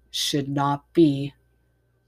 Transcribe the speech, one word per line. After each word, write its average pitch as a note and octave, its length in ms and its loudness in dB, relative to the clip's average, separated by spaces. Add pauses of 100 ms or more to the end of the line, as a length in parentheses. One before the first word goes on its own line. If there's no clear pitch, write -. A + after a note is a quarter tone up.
should C#3 400 -4
not C#3+ 440 -4
be C#3+ 400 2 (760)